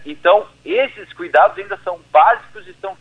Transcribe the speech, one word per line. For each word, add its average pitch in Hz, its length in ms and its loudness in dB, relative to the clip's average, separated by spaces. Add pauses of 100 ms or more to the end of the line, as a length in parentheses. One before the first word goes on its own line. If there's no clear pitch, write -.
então, 170 400 0 (180)
esses 240 500 -6
cuidados 170 440 0
ainda 202 200 -10
são 180 220 -10 (120)
básicos 190 560 0
e 185 80 -20
são 190 260 -14